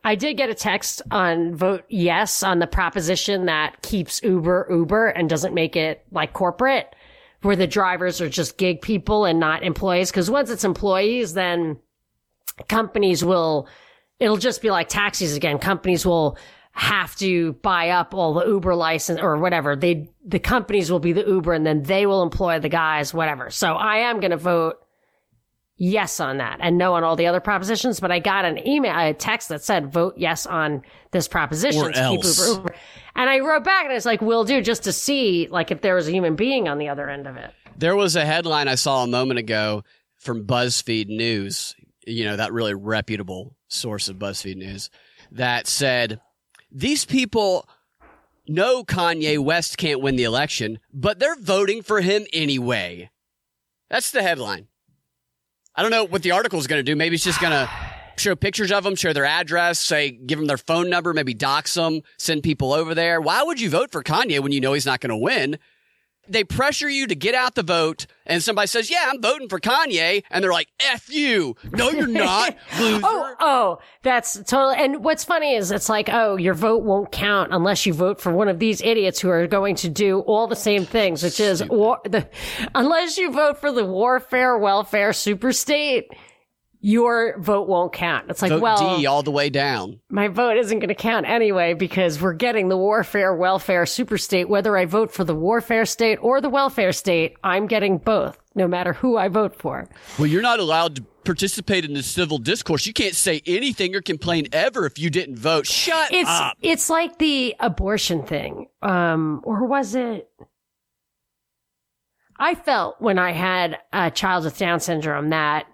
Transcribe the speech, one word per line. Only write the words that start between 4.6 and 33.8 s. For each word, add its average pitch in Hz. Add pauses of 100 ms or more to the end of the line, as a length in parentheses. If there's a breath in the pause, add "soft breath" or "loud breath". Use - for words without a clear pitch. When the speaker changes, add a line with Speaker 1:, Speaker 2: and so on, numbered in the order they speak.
Speaker 1:
Uber 180
and 165
doesn't 160
make 165
it, 156
like, 156
corporate, 226 (460 loud breath)
where 196
the 180
drivers 180
are 165
just -
gig 180
people 214
and 165
not 160
employees. 185
'Cause 185
once 254
it's 214
employees, 202
then 175 (880)
companies 208
will, 160 (520 loud breath)
it'll 214
just 220
be 214
like 170
taxis 202
again. 143
Companies 180
will 160 (340 loud breath)
have -
to 170
buy 175
up 180
all 170
the 175
Uber 185
license 165
or 156
whatever. 156
They, 156 (160)
the 185
companies 202
will 175
be 170
the 190
Uber 180
and 156
then 156
they 190
will 196
employ 170
the 147
guys, 156
whatever. 147
So -
I 214
am 233
gonna 170
vote 165 (1040)
yes 190
on 135
that 123
and 175
no 180
on 170
all 165
the 165
other 175
propositions, 202
but 180
I 175
got 196
an 165
email, 269
a 156
text -
that 151
said, 156
"Vote 170
yes 165
on 151 (280 loud breath)
this 175
proposition 156
Speaker 2:
Or 139
Speaker 1:
to -
keep 127
Speaker 2:
else. 190
Speaker 1:
Uber, 196
Uber." - (400 loud breath)
And 254
I 269
wrote 311
back 381